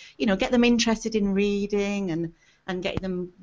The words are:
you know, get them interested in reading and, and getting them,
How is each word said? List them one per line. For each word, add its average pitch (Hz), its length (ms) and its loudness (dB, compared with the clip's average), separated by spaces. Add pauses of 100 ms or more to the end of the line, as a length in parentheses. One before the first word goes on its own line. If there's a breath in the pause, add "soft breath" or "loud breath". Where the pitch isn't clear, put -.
(180 soft breath)
you - 80 -2
know, 196 120 2
get 247 140 -2
them 240 120 4
interested 226 500 2
in 202 200 0
reading 202 800 0
and, 165 220 -4 (340)
and 185 140 -4
getting - 200 -4
them, 180 420 -6